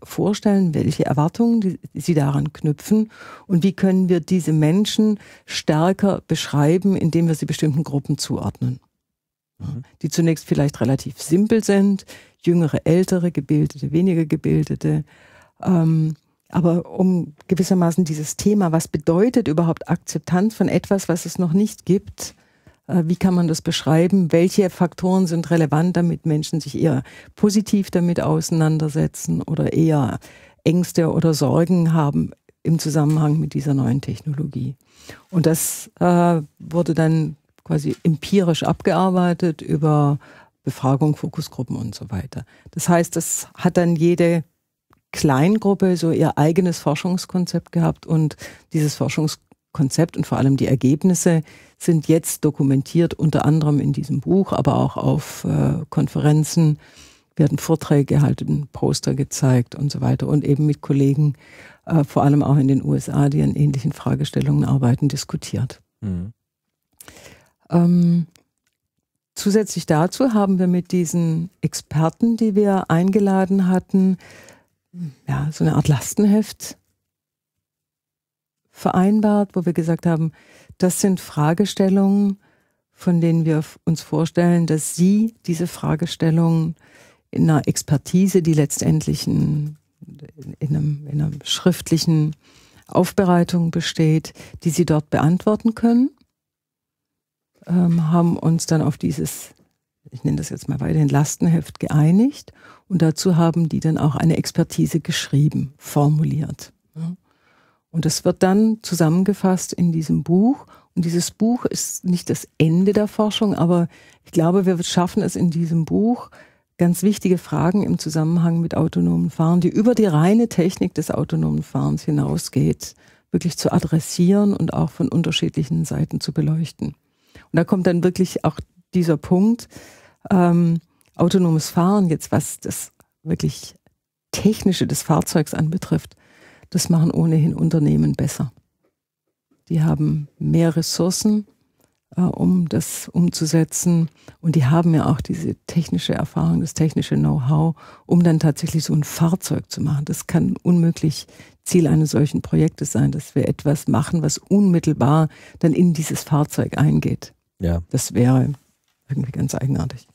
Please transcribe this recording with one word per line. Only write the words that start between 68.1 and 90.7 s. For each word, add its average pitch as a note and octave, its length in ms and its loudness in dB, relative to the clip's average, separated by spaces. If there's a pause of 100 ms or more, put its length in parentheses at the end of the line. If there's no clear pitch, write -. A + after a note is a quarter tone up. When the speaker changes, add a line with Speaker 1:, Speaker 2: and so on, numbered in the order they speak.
Speaker 1:
zusätzlich G3+ 520 -2
dazu F#3 460 2
haben G3 260 2
wir F#3 80 2
mit F3+ 240 0
diesen E3 600 -2 (100)
Experten, E3 800 -2
die A3 160 0
wir G3+ 360 2
eingeladen F#3+ 800 2
hatten, F#3 480 2 (1120)
ja, C#3 240 -2
so E3 120 -4
eine D#3 120 0
Art - 100 -2
Lastenheft G3+ 920 0 (1900)
vereinbart, G#3 800 0
wo F3 140 -4
wir F3 80 -2
gesagt E3 320 -2
haben, D#3+ 260 0 (460)
das F3+ 240 0
sind F#3+ 180 0
Fragestellungen, G3 1200 0 (540)
von F3 280 0
denen E3 240 2
wir D#3 140 2
f-, - 260 -8
uns E3 160 0
vorstellen, E3+ 680 2
dass D#3 300 -2
Sie G#3 380 2 (120)
diese E3+ 200 -4
Fragestellungen E3 1080 0 (560)
in E3 200 2
einer D3+ 180 2
Expertise, F3+ 720 0
die D#3+ 140 0
letztendlich D3+ 720 0
in, D3 500 -2 (800)
in D3 160 -4